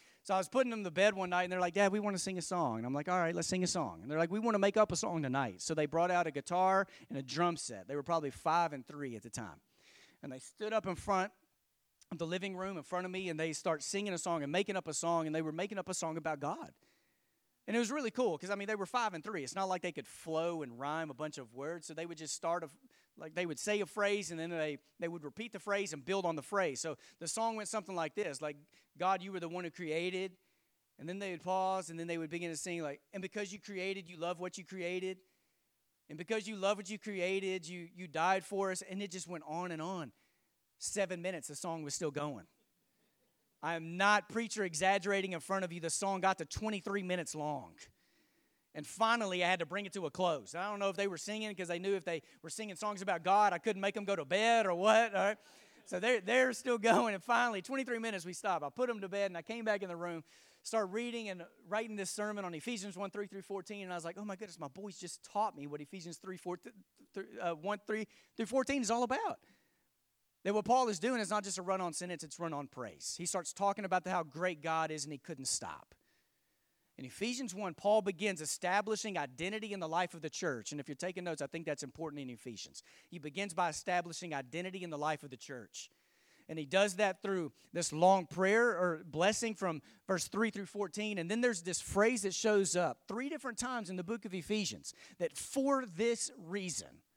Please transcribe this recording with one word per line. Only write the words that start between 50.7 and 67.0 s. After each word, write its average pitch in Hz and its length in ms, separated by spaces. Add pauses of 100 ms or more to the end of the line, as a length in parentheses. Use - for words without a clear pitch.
know 196 120
if 185 60
they 202 120
were 180 80
singing 214 400
'cause 180 120
they 170 100
knew 190 160
if 185 100
they 165 160 (220)
were 160 80
singing 208 260
songs 208 240
about 185 220
God, 196 320
I 170 40
couldn't 196 220
make 196 140
them 208 100
go 196 100
to 156 120
bed 220 400
or 180 80
what. 214 400
All 190 80
right? 208 160 (480)
So 185 120
they're, 226 220
they're 247 320
still 240 240
going. 220 380
And 185 100
finally, 233 380
twenty-three 247 360
minutes, 208 280
we 180 80
stopped. 175 280
I 143 60
put 247 200
them 226 120
to 190 80
bed, 196 220
and 175 80
I 165 40
came 226 220
back 208 180
in 190 60
the 175 80
room, 170 260 (400)
started 208 300
reading 233 380
and 180 120 (240)
writing 214 300
this 196 140
sermon 208 340
on 175 100
Ephesians 196 440
one, 196 120
three 208 160
through 196 160
fourteen. 196 420
And 180 80
I 175 40
was 160 80
like, 170 140
"Oh, 208 80
my 196 100
goodness, 180 220
my 151 100
boys 196 300
just - 240
taught 208 340
me 143 100
what 147 140
Ephesians 165 380
three, 185 180
four, 175 220
th-, 247 160 (400)